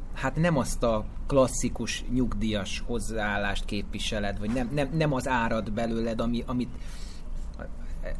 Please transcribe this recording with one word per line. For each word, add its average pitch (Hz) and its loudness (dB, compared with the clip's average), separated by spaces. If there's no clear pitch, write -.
hát 131 -2
nem 165 4
azt - 0
a 110 4
klasszikus - 2
nyugdíjas 107 0
hozzáállást 104 0
képviseled, 101 -2
vagy 107 -2
nem, 123 0
nem, 143 2
nem 156 2
az 127 0
árad 113 2
belőled, 113 0
ami-, 117 2
amit, 123 0